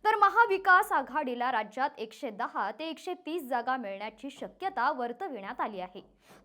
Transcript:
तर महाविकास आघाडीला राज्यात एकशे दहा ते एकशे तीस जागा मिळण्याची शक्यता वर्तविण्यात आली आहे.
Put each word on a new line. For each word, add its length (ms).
तर 120
महाविकास 760
आघाडीला 600
राज्यात 460
एकशे 320
दहा 480
ते 100
एकशे 260
तीस 160
जागा 340
मिळण्याची 540
शक्यता 640
वर्तविण्यात 680
आली 200
आहे. 200